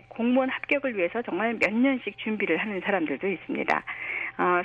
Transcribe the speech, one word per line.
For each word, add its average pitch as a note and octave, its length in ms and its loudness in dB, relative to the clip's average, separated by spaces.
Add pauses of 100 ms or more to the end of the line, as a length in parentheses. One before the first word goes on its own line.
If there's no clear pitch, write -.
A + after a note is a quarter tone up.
공무원 B3+ 400 2
합격을 C4+ 480 0
위해서 F#3 260 0
정말 G#3+ 360 -2
몇 G#3 140 2
년씩 B3 460 2
준비를 G3+ 380 0
하는 G3 240 -4
사람들도 F3 460 0
있습니다. - 560 -2 (540)
어, F3+ 280 4